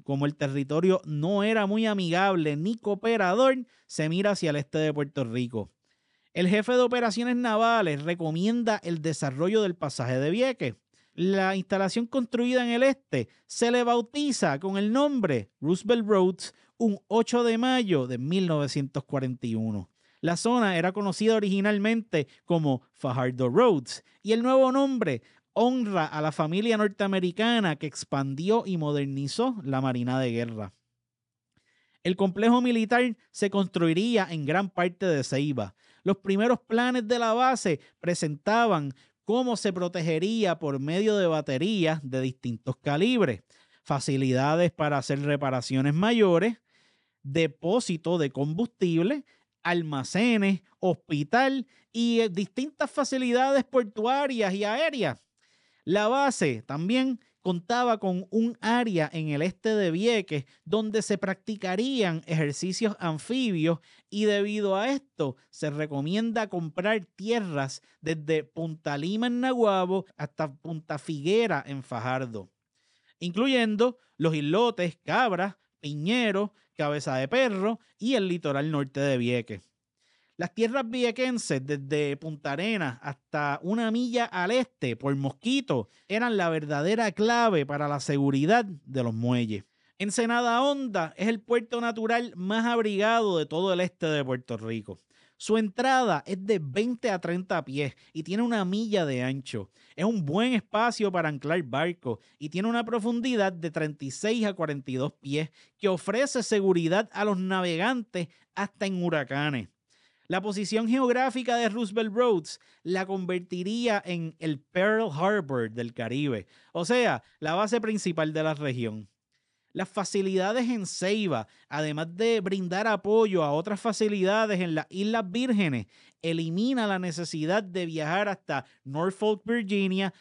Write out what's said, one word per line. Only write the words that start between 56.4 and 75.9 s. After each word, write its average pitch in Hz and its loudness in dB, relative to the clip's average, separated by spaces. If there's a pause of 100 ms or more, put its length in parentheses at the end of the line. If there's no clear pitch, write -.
también 233 -2 (220)
contaba 226 0
con 185 -2
un 226 0
área 214 0
en 160 -4
el 143 0
este 185 -2
de 208 2
Vieques 180 0 (180)
donde 214 0
se 202 -2
practicarían 196 -2
ejercicios 175 -2
anfibios 170 0 (280)
y 208 -2
debido 202 2
a 220 0
esto 165 -4 (120)
se 151 -6
recomienda 170 -2
comprar 180 -2 (100)
tierras 185 -4 (180)
desde 156 -2
Punta 156 -6
Lima 196 -2
en 240 -2
Naguabo 196 2 (120)
hasta 147 -6
Punta 160 -10
Figuera 170 0
en 139 -10
Fajardo, 120 -6 (640)
incluyendo 226 2 (200)
los 160 2
islotes 180 0
Cabra, 190 0 (220)
Piñero, 196 -2 (220)